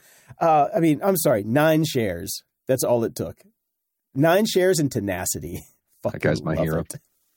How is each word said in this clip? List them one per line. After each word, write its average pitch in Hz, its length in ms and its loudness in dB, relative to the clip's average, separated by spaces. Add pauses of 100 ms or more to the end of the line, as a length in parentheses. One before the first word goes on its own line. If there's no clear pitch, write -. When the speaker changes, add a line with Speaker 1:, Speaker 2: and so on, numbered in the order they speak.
(400)
Speaker 1:
Uh, 151 340 4
I - 60 0
mean, 156 240 4
I'm 196 120 2
sorry, 117 280 0
nine 156 400 2
shares. 95 580 -4 (240)
That's 131 160 0
all 165 220 2
it - 100 -4
took. 82 220 -8 (760)
Nine 165 320 4
shares 185 360 2
and 139 100 0
tenacity. 90 760 -6
<laughs> - 340 -20
Speaker 2:
That - 180 -6
guy's 80 200 0
Speaker 1:
Fucking - 40 -10
Speaker 2:
my 80 100 -2
Speaker 1:
love 80 100 -2
Speaker 2:
hero. 80 160 -2
Speaker 1:
it. - 140 -10 (420)